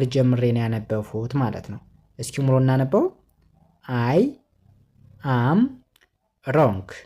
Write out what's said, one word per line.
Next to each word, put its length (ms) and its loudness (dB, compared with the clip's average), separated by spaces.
ጀምሬ 420 2
ነው 140 0
ያነበብኩት 720 -4
ማለት 340 -4
ነው። 120 -14
እስኪ 220 -10
ሙሉ 180 2
እናነበው። 460 2
አይ 200 2
አም 300 2
ሮንግ፣ 420 0